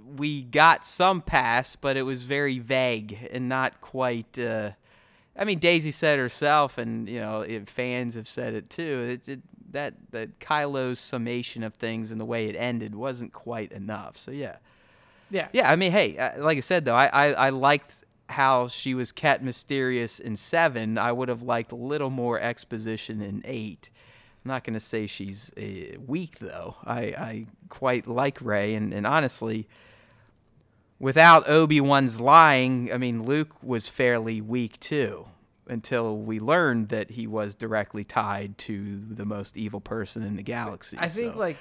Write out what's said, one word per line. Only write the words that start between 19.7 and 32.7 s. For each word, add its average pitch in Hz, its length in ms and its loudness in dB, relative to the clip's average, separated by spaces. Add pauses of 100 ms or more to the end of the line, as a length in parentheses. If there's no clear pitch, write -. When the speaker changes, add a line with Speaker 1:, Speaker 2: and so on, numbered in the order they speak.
Speaker 1:
in 113 160 -6
seven. 120 640 0
I 113 140 2
would 123 180 -2
have 117 120 -4
liked 120 300 -2
a 120 40 -12
little 135 360 -4
more 120 280 -2
exposition 110 840 -6
in 101 240 -8
eight. 110 440 -10 (560)
I'm 127 60 -10
not 131 120 -6
gonna 110 160 -6
say 110 280 -4
she's, 98 500 -12
uh, 98 480 -12
weak, 160 340 -6
though. 87 360 -12 (100)
I, 120 160 -4
I 113 460 -8 (220)
quite 127 380 -2
like 127 340 -2
Rey, 104 340 0
and, 107 180 -2
and 104 120 -4
honestly, 113 600 0 (1300)
without 156 500 10
Obi-Wan's 139 720 6
lying, 127 720 8